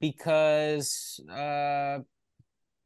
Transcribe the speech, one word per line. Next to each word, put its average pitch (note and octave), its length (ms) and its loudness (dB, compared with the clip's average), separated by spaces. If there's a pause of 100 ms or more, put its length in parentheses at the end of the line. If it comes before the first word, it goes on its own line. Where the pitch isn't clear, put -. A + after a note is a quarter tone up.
because, D3+ 1300 0
uh, C#3+ 680 -2 (880)